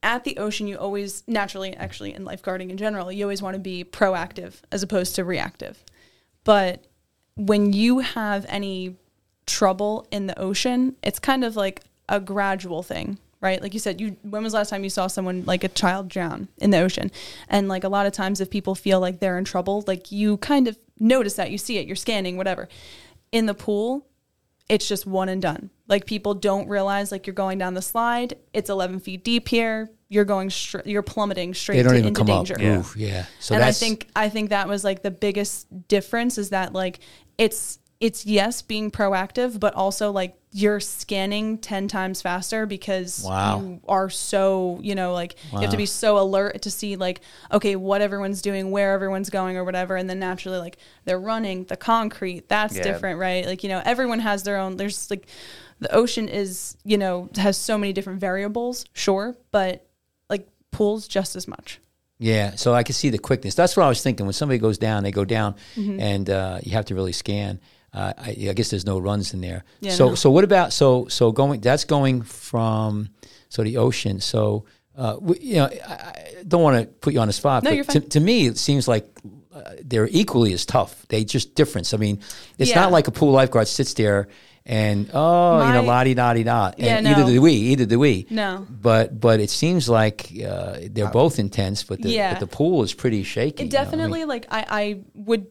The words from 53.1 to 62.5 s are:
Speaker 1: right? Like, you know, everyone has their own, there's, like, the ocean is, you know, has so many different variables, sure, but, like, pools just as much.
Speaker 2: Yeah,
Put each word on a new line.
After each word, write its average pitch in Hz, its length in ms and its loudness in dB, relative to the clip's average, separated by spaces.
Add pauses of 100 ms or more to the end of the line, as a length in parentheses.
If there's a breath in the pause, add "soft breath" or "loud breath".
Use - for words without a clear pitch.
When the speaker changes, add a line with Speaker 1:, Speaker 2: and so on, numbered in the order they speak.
Speaker 1:
right? 185 260 -2
Like, 180 180 -6
you 202 60 -6
know, 185 160 -4
everyone 240 360 0
has 208 220 -2
their 202 140 -2
own, 190 220 -4
there's, 202 320 -6
like, 190 160 -8 (540 loud breath)
the - 140 -4
ocean 233 340 2
is, 190 540 -6
you 208 140 2
know, 185 400 -2
has 196 220 2
so 220 180 -2
many 202 160 -2
different 190 280 -6
variables, 208 760 -4
sure, 208 420 0 (160)
but, 185 340 0 (440)
like, 196 180 -6 (220)
pools 214 360 0
just 190 300 -2
as 185 100 -10
much. - 320 -16 (400)
Speaker 2:
Yeah, 107 380 2